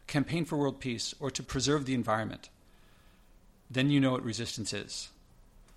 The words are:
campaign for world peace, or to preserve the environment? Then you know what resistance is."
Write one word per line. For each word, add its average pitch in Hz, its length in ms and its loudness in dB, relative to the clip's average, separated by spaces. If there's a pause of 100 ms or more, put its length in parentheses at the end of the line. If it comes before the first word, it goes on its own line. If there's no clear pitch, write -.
campaign 151 380 2
for 156 120 -2
world 139 220 0
peace, 120 400 -4
or 135 100 -2
to 131 140 -6
preserve 139 420 2
the 131 80 0
environment? 110 560 -2 (1200)
Then 131 220 4
you 143 80 8
know 135 120 6
what 127 120 0
resistance 110 500 -4
is." - 360 -8 (680)